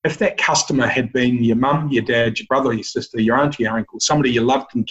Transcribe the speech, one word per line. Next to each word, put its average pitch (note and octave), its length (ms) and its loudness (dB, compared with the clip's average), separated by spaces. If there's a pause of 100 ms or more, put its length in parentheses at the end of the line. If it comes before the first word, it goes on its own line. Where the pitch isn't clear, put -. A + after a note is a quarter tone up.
"If D#3 160 -2
that - 180 0
customer C3 520 0
had A#2 240 -2
been B2 320 2
your A2+ 120 4
mum, D3 340 0
your A#2 140 0
dad, A#2 340 0
your - 100 -8
brother, C3 240 0
your A2 100 -4
sister, - 380 -6
your A2+ 200 4
auntie, C#3+ 220 0
your A2 160 0
uncle, - 220 -8
somebody C#3+ 320 2
you A#2+ 80 0
loved C3 340 0
and A2 160 0